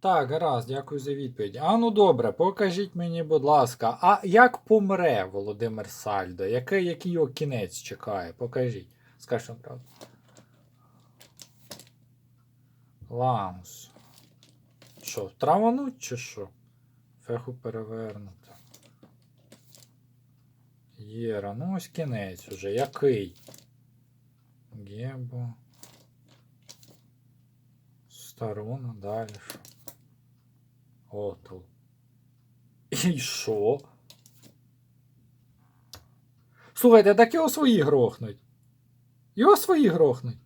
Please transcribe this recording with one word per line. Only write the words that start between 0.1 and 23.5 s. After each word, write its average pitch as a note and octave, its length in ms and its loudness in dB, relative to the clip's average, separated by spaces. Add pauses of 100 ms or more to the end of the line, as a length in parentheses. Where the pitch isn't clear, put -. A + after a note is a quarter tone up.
гаразд, C#3+ 360 0
дякую C3+ 320 -8
за C#3 140 -6
відповідь. B2+ 480 -8
А F3+ 160 2
ну A#3 140 2
добре, D#3+ 400 4
покажіть F#3+ 640 -2
мені, E3+ 280 -4
будь D3+ 200 0
ласка, B2+ 580 2
а G3 220 4
як A3+ 340 6
помре F#3 680 2
Володимир G2+ 680 -6
Сальдо? F#2+ 560 -6
Який, B2 400 -2
який F3 260 -6
його D#3+ 160 2
кінець B2+ 500 -6
чекає? F#2+ 560 -10
Покажіть, A#2+ 540 -6 (300)
скажіть - 320 -8
вам A#2 80 -16
правду. - 260 -18 (3250)
Ламус. A2 840 -6 (1080)
Що, - 360 -10
травануть A#3 640 0
чи - 180 -10
що? G#2 320 -14 (720)
Феху A#2+ 320 -8
перевернуто. A2 960 -12 (2500)
Єра, G#2+ 560 -8
ну E3+ 220 -6
ось F3 120 -8
кінець A2 640 -8
уже. G2 200 -8
Який? A2 640 -2 (1500)